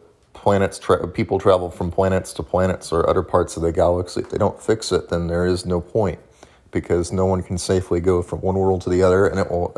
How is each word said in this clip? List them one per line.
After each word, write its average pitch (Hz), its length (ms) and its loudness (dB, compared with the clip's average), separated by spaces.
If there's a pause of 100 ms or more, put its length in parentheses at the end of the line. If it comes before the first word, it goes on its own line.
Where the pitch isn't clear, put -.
(340)
planets 98 440 0
tra-, - 300 0
people 98 300 -2
travel 90 320 2
from 87 200 -6
planets 95 440 0
to - 80 -6
planets 90 500 -2
or 82 160 2
other 87 140 2
parts 87 340 -2
of 82 60 -6
the 85 100 0
galaxy, 87 480 0
if - 100 -8
they - 80 -4
don't 101 220 -2
fix - 320 -2
it, 90 160 0
then 85 180 -2
there 87 200 0
is 90 180 0
no 90 160 -2
point 95 380 -2 (540)
because 87 400 -2
no 92 120 0
one 92 160 2
can 90 160 -6
safely 90 440 0
go 87 200 2
from 80 200 -6
one 92 160 -2
world 95 240 2
to 90 100 -4
the 90 100 2
other, 95 260 6
and 92 120 0
it 98 100 -2
will 87 300 -2